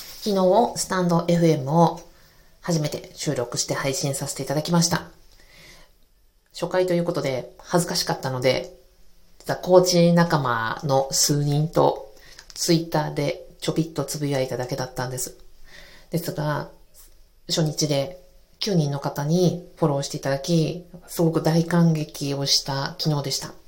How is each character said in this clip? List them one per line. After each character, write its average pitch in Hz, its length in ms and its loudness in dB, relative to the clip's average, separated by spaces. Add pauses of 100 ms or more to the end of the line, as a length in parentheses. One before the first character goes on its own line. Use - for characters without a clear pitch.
(240)
昨 208 100 0
日、 190 440 4
ス - 80 -4
タ 185 160 -2
ン 175 60 0
ド 170 200 2
エ 170 80 4
フ 170 100 4
エ 151 120 4
ム 139 240 0
を - 180 2 (640)
初 165 180 0
め 147 80 -2
て - 240 -10
収 - 240 -6
録 123 220 -4
し - 80 -4
て 139 80 -4
配 139 180 -2
信 139 220 -4
さ 139 140 -6
せ - 60 -8
て - 80 -8
い 135 40 -6
た 139 80 -4
だ 151 80 0
き 170 100 -2
ま 170 80 6
し 165 80 2
た。 - 220 -4 (1400)
初 170 140 -6
回 185 180 0
と 175 80 2
い 170 60 2
う 170 40 -2
こ 170 80 -2
と 156 80 -4
で、 131 380 -4
恥 - 240 2
ず - 80 -2
か 180 40 -6
し - 100 -2
か 156 100 -2
っ - 80 -6
た 135 80 -4
の 127 100 -4
で、 - 340 0 (680)
実 - 120 -6
は - 60 -2
コ 180 180 4
ー 180 60 10
チ 170 320 6
仲 170 240 4
間 117 460 -2
の 139 280 2
数 147 320 2
人 147 240 2
と - 460 2 (400)
Twitter 160 560 0
で 147 360 -4 (140)
ち - 80 -4
ょ 156 40 -2
び 160 100 0
っ 160 60 -2
と 135 180 -6
つ 151 120 -8
ぶ 147 80 -4
や 139 140 0
い 131 80 -2
た 120 80 -6
だ 123 100 -6
け 139 80 -8
だ 127 120 -6
っ - 80 -18
た 127 120 -4
ん 127 40 -8
で 127 80 -8
す。 - 180 -10 (720)
で 170 60 -4
す 165 160 -4
が、 147 380 -4 (760)
初 170 160 0
日 151 260 0
で 139 300 -2 (400)
九 214 140 -2
人 151 180 2
の 139 100 -6
方 147 260 -6
に 170 500 2
フ - 80 0
ォ 156 40 2
ロ 139 100 0
ー 139 40 -2
し - 60 -8
て - 80 -8
い 147 40 -8
た 135 100 -4
だ 135 80 -2
き、 160 480 -2 (220)
す - 120 -6
ご 165 100 4
く 156 120 0
大 165 240 2
感 170 260 4
激 151 400 -4
を 139 140 -4
し - 160 2
た 139 360 -6
昨 156 160 0
日 143 80 -2
で 135 100 -6
し - 60 -4
た。 - 140 -12 (160)